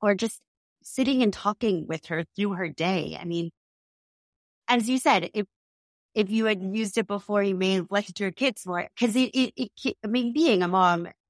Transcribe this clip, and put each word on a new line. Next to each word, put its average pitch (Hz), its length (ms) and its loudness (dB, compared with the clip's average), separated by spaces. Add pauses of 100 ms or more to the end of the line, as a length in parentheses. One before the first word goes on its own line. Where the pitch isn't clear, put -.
or 208 140 4
just 220 240 -4 (440)
sitting 254 400 0
and 208 100 4
talking 202 540 -2
with 160 200 -8
her 165 180 -4 (100)
through 202 180 0
her 175 160 -4
day. 156 500 -2
I - 60 -12
mean, 170 260 -4 (1160)
as 240 220 2
you 254 80 2
said, 214 360 2
if, 208 120 -2 (680)
if 214 160 0
you 220 160 2
had 214 160 0
used 196 360 -4
it 220 100 0
before, 202 340 -2
you 196 140 0
may 190 180 2
have 185 160 0
liked 202 300 -4
your 196 120 -2
kids - 340 -4
more, 175 220 -4 (120)
'cause 226 160 2
it, 254 180 2
it, 247 380 -2 (120)
it, - 200 -4
I 214 40 -6
mean, 240 260 0
being 269 280 4
a 180 60 2
mom 175 400 2 (220)